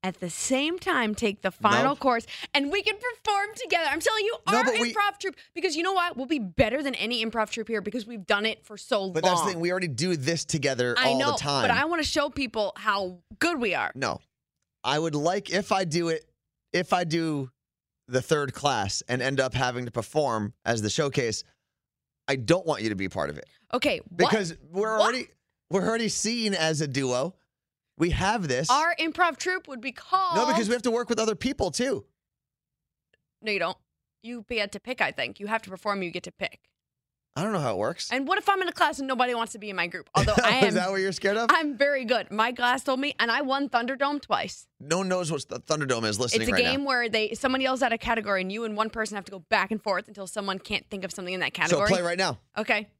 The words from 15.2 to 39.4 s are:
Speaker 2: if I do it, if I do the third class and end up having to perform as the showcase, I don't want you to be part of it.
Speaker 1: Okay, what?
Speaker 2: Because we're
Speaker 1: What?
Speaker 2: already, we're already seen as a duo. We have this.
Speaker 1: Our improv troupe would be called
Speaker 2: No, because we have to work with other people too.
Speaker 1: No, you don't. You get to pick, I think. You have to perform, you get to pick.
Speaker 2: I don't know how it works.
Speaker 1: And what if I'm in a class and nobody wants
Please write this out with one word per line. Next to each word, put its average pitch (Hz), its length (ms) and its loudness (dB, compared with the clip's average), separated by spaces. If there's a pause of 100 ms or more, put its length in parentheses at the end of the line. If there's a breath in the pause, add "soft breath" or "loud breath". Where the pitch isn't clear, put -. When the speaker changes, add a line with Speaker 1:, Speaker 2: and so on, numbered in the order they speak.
Speaker 2:
if 185 200 0
I 190 140 2
do 170 240 0
it, 160 160 -2 (480)
if 180 220 2
I 180 100 2
do 156 460 -2 (580)
the 123 140 2
third 143 320 0
class 113 520 0
and 127 140 0
end 135 180 0
up 131 140 2
having 127 320 -2
to 120 80 -10
perform 113 640 0 (100)
as 117 160 2
the 107 100 0
showcase, 131 540 0 (840 soft breath)
I 139 100 0
don't 165 300 2
want 127 160 0
you 110 60 0
to 104 80 0
be 95 140 -2
part 76 180 -2
of 73 80 -6
it. - 80 -14 (300 soft breath)
Speaker 1:
Okay, 247 240 0
what? - 180 -16
Speaker 2:
Because 202 380 2 (180)
we're 220 240 0
Speaker 1:
What? 208 60 4 (100)
Speaker 2:
already, 254 160 -4 (400)
we're 180 180 0
already 226 220 0
seen 220 460 -2
as 160 260 2
a 156 80 0
duo. 131 460 0 (640)
We 170 120 2
have 185 380 0
this. 135 220 0
Speaker 1:
Our 311 280 4
improv 330 380 0
troupe 370 320 -4
would 254 140 -12
be 269 100 -6
called 370 420 0
Speaker 2:
No, 311 120 4
because 226 220 2
we 226 40 2
have 240 100 0
to 247 80 2
work 233 200 -2
with 233 80 2
other 220 160 2
people 233 360 -2
too. 233 360 -2 (1400)
Speaker 1:
No, 214 100 -4
you 202 60 -2
don't. 175 180 -2 (460)
You 233 260 -12
get 208 240 -4
to 196 80 -10
pick, 254 200 -8
I 156 120 2
think. - 260 -6
You 202 100 -10
have 220 140 -2
to 190 80 -18
perform, 196 320 -4
you 175 80 -6
get 175 140 -8
to 180 80 -14
pick. - 280 -8 (760)
Speaker 2:
I 151 60 -4
don't 220 100 -2
know 185 80 0
how 127 120 0
it 95 60 -2
works. 120 320 -4
Speaker 1:
And 262 160 -2
what 370 120 2
if 403 100 -2
I'm 392 120 2
in 359 80 -2
a 349 40 -6
class 320 280 0
and 269 60 -6
nobody 247 280 0
wants 226 180 -2